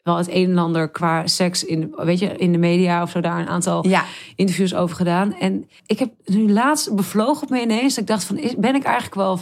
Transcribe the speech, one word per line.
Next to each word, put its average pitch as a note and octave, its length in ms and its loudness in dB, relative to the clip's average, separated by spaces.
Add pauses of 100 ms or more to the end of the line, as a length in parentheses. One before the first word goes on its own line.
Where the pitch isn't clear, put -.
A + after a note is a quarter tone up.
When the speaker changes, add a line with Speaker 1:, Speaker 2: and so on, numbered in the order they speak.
Speaker 1:
wel E3+ 140 0
het F3 120 -2
een F#3 200 2
en F3+ 80 2
ander E3 320 0
qua E3 380 -2
seks F3+ 360 0
in, D#3+ 320 -4
weet F3 240 0
je, G3+ 60 -2 (120)
in F3+ 140 2
de E3+ 60 4
media F3 440 2
of F3 80 -4
zo F3 120 -4
daar E3+ 180 -2
een E3 80 -4
aantal F3 400 0
Speaker 2:
Ja. F#3 160 4 (320)
Speaker 1:
interviews F#3 400 0
over F3 200 -2
gedaan. F3+ 380 0
En F#3+ 360 -4 (160)
ik G#3+ 140 -2
heb B3+ 100 -2 (160)
nu G#3 260 2
laatst B3+ 440 2
bevloog G#3+ 460 0
op C#4+ 80 -6
me B3+ 120 0
ineens A#3 320 2
dat A3+ 100 -2
ik F#3 60 -10
dacht G#3+ 140 0
van, - 140 -6
is, B3 180 -4
ben A#3+ 200 2
ik C#4 80 0
eigenlijk - 320 -2
wel F#3+ 260 0